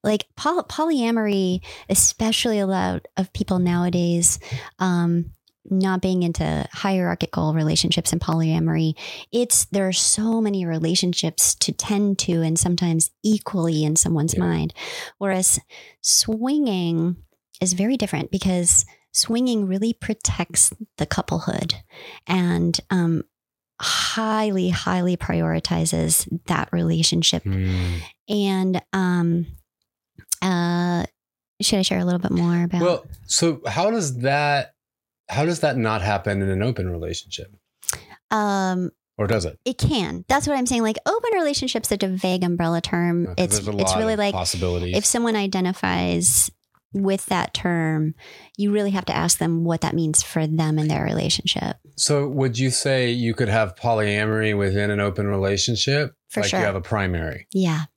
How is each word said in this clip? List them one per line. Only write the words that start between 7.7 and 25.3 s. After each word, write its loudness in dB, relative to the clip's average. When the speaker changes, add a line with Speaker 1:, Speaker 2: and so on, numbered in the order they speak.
Speaker 1:
and 0
polyamory, 0
it's, 0
there 0
are 0
so 0
many 0
relationships 0
to 0
tend 0
to, 0
and 2
sometimes 2
equally 0
in 2
someone's 2
Speaker 2:
Yeah. 0
Speaker 1:
mind. 0
Whereas 0
swinging 0
is 2
very 0
different, -4
because 2
swinging 0
really 0
protects -2
the -2
couplehood -2
and, 2
um, 0
highly, 0
highly 0
prioritizes 0